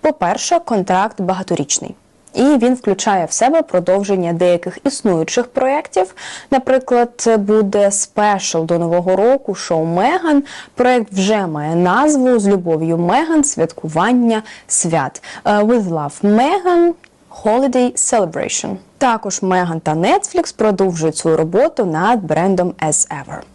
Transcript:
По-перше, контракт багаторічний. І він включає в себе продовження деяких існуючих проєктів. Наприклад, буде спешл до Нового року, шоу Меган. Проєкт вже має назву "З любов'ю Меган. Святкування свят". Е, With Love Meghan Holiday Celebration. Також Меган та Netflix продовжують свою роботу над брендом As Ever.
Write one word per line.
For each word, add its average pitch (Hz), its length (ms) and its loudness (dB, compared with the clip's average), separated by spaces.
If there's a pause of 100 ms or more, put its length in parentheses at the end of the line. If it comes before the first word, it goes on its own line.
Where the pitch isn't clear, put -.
По-перше, 285 640 0
контракт 196 560 -2
багаторічний. 180 720 -4 (400)
І - 80 0
він 254 320 4
включає 196 500 -2
в 156 80 -8
себе 302 300 2
продовження 185 720 0
деяких 175 520 0
існуючих 214 640 0
проєктів. 285 680 -2 (360)
Наприклад, 247 880 0
буде 202 520 2
спешл 202 720 -2
до 165 160 0
Нового 175 380 0
року, 240 380 2
шоу 165 300 -2
Меган. 285 580 2 (320)
Проєкт 247 380 2
вже 196 340 0
має 156 300 -4
назву 254 600 2
"З 202 100 0
любов'ю 165 500 0
Меган. 277 460 2
Святкування 226 1000 0 (240)
свят". 160 560 -2 (220)
Е, - 60 2
With 208 380 2
Love 151 340 -6
Meghan 339 680 2 (520)
Holiday 247 480 2
Celebration. - 840 -2 (220)
Також 226 440 -2
Меган 180 380 0
та 156 140 -2
Netflix 302 640 -2
продовжують 180 600 0
свою 160 200 0
роботу 190 500 0
над 185 380 0
брендом 180 500 0 (120)
As - 220 -2
Ever. 143 300 -14 (160)